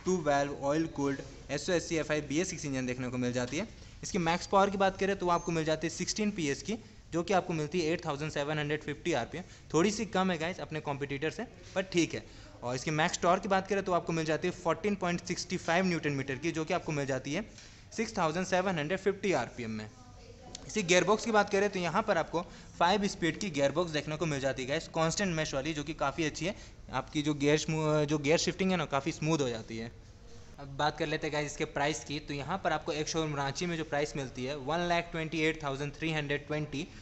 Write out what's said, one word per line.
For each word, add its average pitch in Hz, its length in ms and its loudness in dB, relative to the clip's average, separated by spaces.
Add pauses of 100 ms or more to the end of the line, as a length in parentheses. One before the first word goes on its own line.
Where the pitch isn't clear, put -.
two 185 120 4
valve, 143 460 2
oil 151 240 2
cooled, 139 340 0 (300)
S, 147 220 -2
एससी, 165 240 0
एफआई, 151 240 0
बीएस 151 300 0
सिक्स 147 140 -8
इंजन 131 220 -2
देखने 127 220 -2
को 123 100 -2
मिल 123 140 0
जाती 123 240 -2
है। 202 120 -2 (340)
इसकी 175 160 -2
max 170 280 2
power 196 240 6
की 202 80 -2
बात 190 180 4
करें 196 200 2
तो 180 100 -2
वो 175 60 4
आपको 170 200 2
मिल 160 120 2
जाती 156 220 0
है 160 40 0
सिक्सटीन 208 400 0
पीएस 147 320 0
की, 214 140 -4 (360)
जो 165 100 2
कि 196 120 2
आपको 180 180 2
मिलती 156 280 0
है 156 120 2
एट 170 140 -2
थाउजेंड 147 240 -2
सेवन 151 280 0
हंड्रेड 147 240 0
फिफ्टी 151 300 -2
आरपीएम। 139 320 -2 (300)
थोड़ी 175 160 8
सी 214 160 -2
कम 190 240 2
है 170 80 0
guys 165 220 -2
अपने 151 200 -6
कॉम्पिटिटर 143 500 -2
से, 196 120 -6 (320)
पर 190 80 0
ठीक 175 320 2
है। 110 100 -6 (380)
और 123 120 -2
इसकी 131 160 -2
max 156 320 2
torque 190 200 6
की 202 60 -4
बात 190 200 2
करें 196 140 2
तो 190 100 0
आपको 170 200 2
मिल 160 120 2
जाती 156 240 2
है 175 60 -2
फ़ोर्टीन 170 400 0
पॉइंट 180 300 0
सिक्सटी - 320 -4
five 175 300 2
newton 151 260 2
meter 139 220 -2
की, 147 180 -2
जो 160 120 -2
कि 180 100 0
आपको 170 180 -2
मिल 143 140 0
जाती 135 260 -2
है 175 140 -2 (500)
सिक्स 220 220 -2
थाउजेंड 170 280 2
सेवन 185 320 2
हंड्रेड 160 200 0
फिफ्टी 196 340 2
आरपीएम 117 380 -2
में। 107 200 -6 (760)
इसी 214 160 -2
gearbox 180 420 6
की 233 60 0
बात 208 200 6
करें 202 200 4
तो 190 80 -4
यहाँ 175 240 0
पर 202 160 2
आपको 160 260 -2 (340)
five 196 280 6
स्पीड 160 320 0
की 202 120 -4
gearbox 143 400 2
देखने 151 260 -2
को 165 100 -2
मिल 143 140 0
जाती 131 220 0
है 123 60 -4
गाइस, 156 200 -2
constant 165 460 2
mesh 156 200 0
वाली, 143 200 -2
जो 147 100 -2
कि 156 100 -6
काफ़ी 151 300 0
अच्छी 156 220 -2
है। 202 80 -2 (380)
आपकी 135 300 -2
जो 151 120 2
गियर 147 240 6
स्मू-, 151 460 2
जो 147 140 2
गियर 147 200 4
शिफ्टिंग 185 320 0
है 185 60 2
ना, 160 80 0
काफ़ी 139 280 0
स्मूथ 156 260 2
हो 135 100 2
जाती 113 300 -6
है। 113 140 -8 (680)
अब 139 180 -10
बात 151 200 2
कर 160 80 0
लेते 151 200 -2
हैं 147 80 -2
guys 147 120 0
इसके 143 180 -4
price 151 400 0
की। 143 140 -6
तो 147 160 -6
यहाँ 143 300 -4
पर 170 80 2
आपको 156 200 -2
एक 151 160 -2
showroom 156 280 0
रांची 139 300 -2
में 170 100 -2
जो 160 80 -2
price 147 320 -2
मिलती 127 280 -6
है 139 120 -4
वन 143 220 -2
लाख 175 340 2
ट्वेंटी 160 280 -2
एट 156 220 2
थाउजेंड 139 300 -2
थ्री 160 200 -2
हंड्रेड 143 340 0
ट्वेंटी, 151 420 -4 (140)